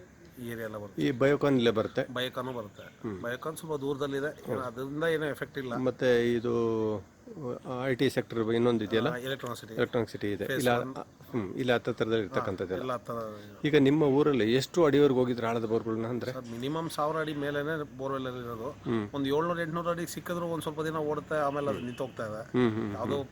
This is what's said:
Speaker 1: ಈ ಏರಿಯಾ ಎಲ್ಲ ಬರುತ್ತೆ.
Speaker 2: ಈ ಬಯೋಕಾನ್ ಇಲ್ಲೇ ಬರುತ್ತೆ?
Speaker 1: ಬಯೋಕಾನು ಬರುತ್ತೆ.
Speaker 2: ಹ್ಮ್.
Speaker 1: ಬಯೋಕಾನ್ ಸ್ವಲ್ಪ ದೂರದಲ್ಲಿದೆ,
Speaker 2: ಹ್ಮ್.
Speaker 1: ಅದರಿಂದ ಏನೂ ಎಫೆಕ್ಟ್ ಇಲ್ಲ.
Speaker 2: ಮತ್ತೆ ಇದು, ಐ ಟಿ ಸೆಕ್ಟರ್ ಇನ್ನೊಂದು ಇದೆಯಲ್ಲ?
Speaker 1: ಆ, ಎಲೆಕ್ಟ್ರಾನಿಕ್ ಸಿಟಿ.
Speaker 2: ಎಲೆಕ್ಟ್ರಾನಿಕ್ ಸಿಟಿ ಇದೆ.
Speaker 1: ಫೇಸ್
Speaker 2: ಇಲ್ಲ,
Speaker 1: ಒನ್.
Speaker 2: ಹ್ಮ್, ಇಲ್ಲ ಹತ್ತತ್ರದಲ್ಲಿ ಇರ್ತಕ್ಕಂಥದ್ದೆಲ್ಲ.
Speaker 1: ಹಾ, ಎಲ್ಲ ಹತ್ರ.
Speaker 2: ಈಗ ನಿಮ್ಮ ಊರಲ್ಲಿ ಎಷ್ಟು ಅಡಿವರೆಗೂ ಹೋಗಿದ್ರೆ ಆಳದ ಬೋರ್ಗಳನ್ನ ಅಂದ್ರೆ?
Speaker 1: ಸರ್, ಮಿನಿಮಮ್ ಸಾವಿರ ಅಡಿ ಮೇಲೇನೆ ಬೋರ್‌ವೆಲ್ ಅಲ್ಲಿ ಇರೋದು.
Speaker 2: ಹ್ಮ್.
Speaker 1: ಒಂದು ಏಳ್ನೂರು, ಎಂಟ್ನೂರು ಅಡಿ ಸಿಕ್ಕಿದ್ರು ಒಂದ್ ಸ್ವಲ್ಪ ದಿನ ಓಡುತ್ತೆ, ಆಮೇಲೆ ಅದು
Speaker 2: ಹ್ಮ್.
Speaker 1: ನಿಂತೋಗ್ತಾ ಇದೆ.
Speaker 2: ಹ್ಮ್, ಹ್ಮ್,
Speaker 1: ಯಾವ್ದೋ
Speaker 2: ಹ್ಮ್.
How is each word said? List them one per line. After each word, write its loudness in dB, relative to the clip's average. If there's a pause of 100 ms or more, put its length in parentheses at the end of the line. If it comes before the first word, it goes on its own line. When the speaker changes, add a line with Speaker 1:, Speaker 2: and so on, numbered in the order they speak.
(380)
Speaker 1:
ಈ -10
ಏರಿಯಾ -6
ಎಲ್ಲ -8
ಬರುತ್ತೆ. -6
Speaker 2:
ಈ 4
ಬಯೋಕಾನ್ 4
ಇಲ್ಲೇ 6
ಬರುತ್ತೆ? 0
Speaker 1:
ಬಯೋಕಾನು -4
ಬರುತ್ತೆ. -10
Speaker 2:
ಹ್ಮ್. -10
Speaker 1:
ಬಯೋಕಾನ್ -6
ಸ್ವಲ್ಪ -6
ದೂರದಲ್ಲಿದೆ, -2
Speaker 2:
ಹ್ಮ್. -6
Speaker 1:
ಅದರಿಂದ -4
ಏನೂ 2
ಎಫೆಕ್ಟ್ -6
ಇಲ್ಲ. -4
Speaker 2:
ಮತ್ತೆ 4
ಇದು, 0 (720)
ಐ 2
ಟಿ 4
ಸೆಕ್ಟರ್ 0
ಇನ್ನೊಂದು 4
ಇದೆಯಲ್ಲ? 2
Speaker 1:
ಆ, -2
ಎಲೆಕ್ಟ್ರಾನಿಕ್ -8
ಸಿಟಿ. -14
Speaker 2:
ಎಲೆಕ್ಟ್ರಾನಿಕ್ 0
ಸಿಟಿ -4
ಇದೆ. -4
Speaker 1:
ಫೇಸ್ -2
Speaker 2:
ಇಲ್ಲ, 2
Speaker 1:
ಒನ್. 0 (360)
Speaker 2:
ಹ್ಮ್, -2
ಇಲ್ಲ 2
ಹತ್ತತ್ರದಲ್ಲಿ 0
ಇರ್ತಕ್ಕಂಥದ್ದೆಲ್ಲ. -4
Speaker 1:
ಹಾ, -8
ಎಲ್ಲ -6
ಹತ್ರ. -10
Speaker 2:
ಈಗ 4
ನಿಮ್ಮ 8
ಊರಲ್ಲಿ 6
ಎಷ್ಟು 2
ಅಡಿವರೆಗೂ 6
ಹೋಗಿದ್ರೆ 0
ಆಳದ 0
ಬೋರ್ಗಳನ್ನ 0
ಅಂದ್ರೆ? -4
Speaker 1:
ಸರ್, -10
ಮಿನಿಮಮ್ -4
ಸಾವಿರ -2
ಅಡಿ -4
ಮೇಲೇನೆ -4
ಬೋರ್‌ವೆಲ್ -4
ಅಲ್ಲಿ -6
ಇರೋದು. -8
Speaker 2:
ಹ್ಮ್. -2
Speaker 1:
ಒಂದು -2
ಏಳ್ನೂರು, 2
ಎಂಟ್ನೂರು -2
ಅಡಿ -2
ಸಿಕ್ಕಿದ್ರು -6
ಒಂದ್ -2
ಸ್ವಲ್ಪ -6
ದಿನ -2
ಓಡುತ್ತೆ, -2
ಆಮೇಲೆ 0
ಅದು 0
Speaker 2:
ಹ್ಮ್. -6
Speaker 1:
ನಿಂತೋಗ್ತಾ -6
ಇದೆ. -8
Speaker 2:
ಹ್ಮ್, 4
ಹ್ಮ್, -2
Speaker 1:
ಯಾವ್ದೋ -2
Speaker 2:
ಹ್ಮ್. -4